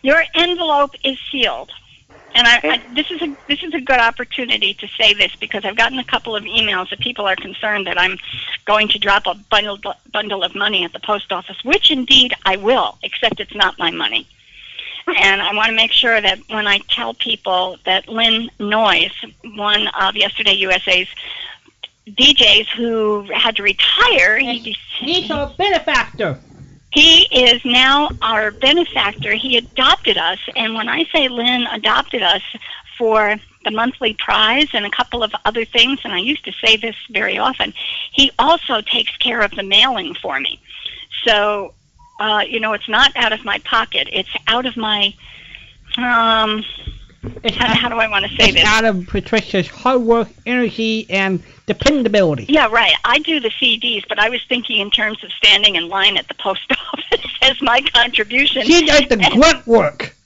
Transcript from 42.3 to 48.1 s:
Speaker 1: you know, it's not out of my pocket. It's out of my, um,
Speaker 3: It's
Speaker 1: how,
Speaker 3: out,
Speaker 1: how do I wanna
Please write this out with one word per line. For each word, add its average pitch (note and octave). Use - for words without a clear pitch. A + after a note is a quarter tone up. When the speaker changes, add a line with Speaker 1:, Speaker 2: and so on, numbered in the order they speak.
Speaker 1:
you A#3
know, A3
it's G#3
not B3+
out A#3+
of G#3+
my G3+
pocket. -
It's -
out B3
of A#3+
my, G#3
um, A3+
Speaker 3:
It's A3+
Speaker 1:
how, A3+
Speaker 3:
out, A3
Speaker 1:
how A#3+
do A#3
I A3+
wanna G3+